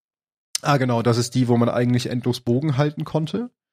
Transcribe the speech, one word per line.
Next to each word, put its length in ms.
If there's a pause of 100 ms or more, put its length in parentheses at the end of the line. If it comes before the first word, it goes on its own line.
(600)
Ah, 140
genau, 260
das 160
ist 180
die, 120
wo 80
man 140
eigentlich 380
endlos 340
Bogen 340
halten 300
konnte. 440 (240)